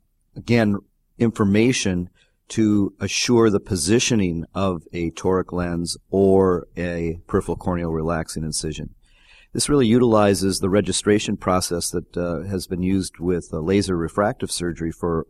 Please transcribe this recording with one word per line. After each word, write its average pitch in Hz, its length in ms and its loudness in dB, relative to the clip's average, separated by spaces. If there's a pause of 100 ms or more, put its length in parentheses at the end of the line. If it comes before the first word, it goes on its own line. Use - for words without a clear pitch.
(360)
again, 107 420 2 (400)
information 107 920 2 (400)
to 104 500 0
assure 113 500 2
the 98 100 2
positioning 92 920 0
of 95 300 -4 (100)
a 85 180 -4
toric 92 400 -2
lens 87 460 -4 (120)
or 95 580 4 (100)
a 85 500 -4
peripheral 87 300 -2
corneal 85 340 -4
relaxing 80 520 -4
incision. 78 500 -8 (580)
This - 160 -4
really 143 200 4
utilizes 104 720 4
the 95 100 -2
registration 101 640 0
process 90 540 -2
that, - 260 -8
uh, 87 280 -4
has 95 240 -8
been 90 160 -6
used 92 340 -2
with, 87 340 -2
uh, 82 80 -6
laser 95 380 0
refractive 98 540 -2
surgery 82 400 -6
for 82 380 -4